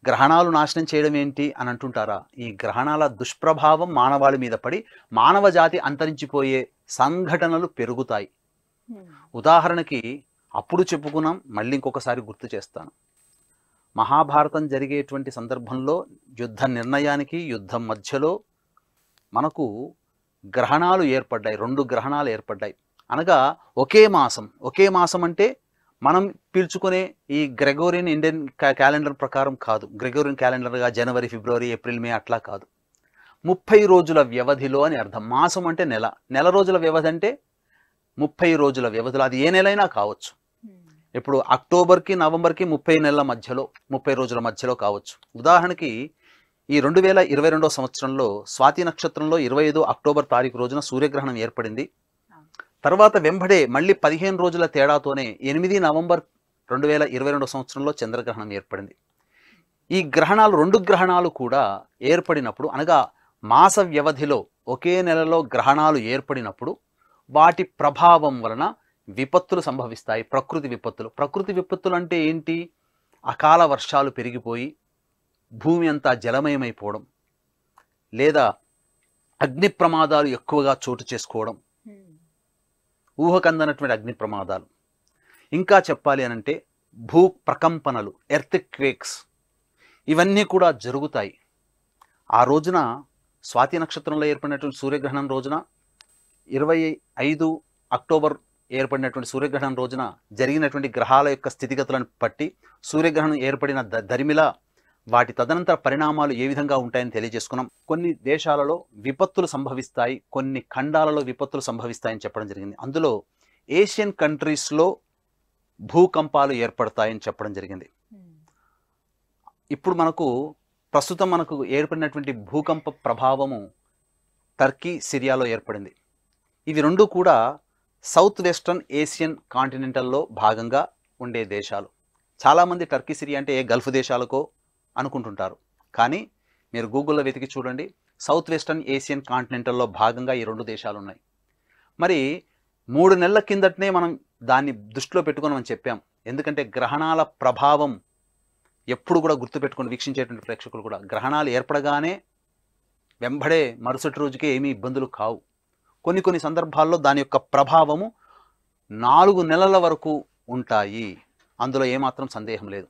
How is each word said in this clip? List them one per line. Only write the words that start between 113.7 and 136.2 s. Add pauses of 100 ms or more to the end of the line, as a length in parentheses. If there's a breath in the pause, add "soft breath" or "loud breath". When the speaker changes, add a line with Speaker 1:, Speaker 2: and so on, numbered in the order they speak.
Speaker 1:
కంట్రీస్‌లో (840)
భూకంపాలు
ఏర్పడతాయని
చెప్పడం
జరిగింది. (240)
Speaker 3:
Hmm. (1400)
Speaker 1:
ఇప్పుడు
మనకు (640)
ప్రస్తుతం
మనకు
ఏర్పడినటువంటి
భూకంప
ప్రభావము (920)
టర్కీ,
సిరియాలో
ఏర్పడింది. (720)
ఇవి
రెండు
కూడా (640)
సౌత్
వెస్టర్న్ (100)
ఏషియన్ (160)
కాంటినెంటల్‌లో
భాగంగా (340)
ఉండే
దేశాలు. (600)
చాలామంది
టర్కీ,
సిరియా
అంటే
ఏ
గల్ఫ్
దేశాలకో (480)
అనుకుంటుంటారు, (380)
కానీ (440)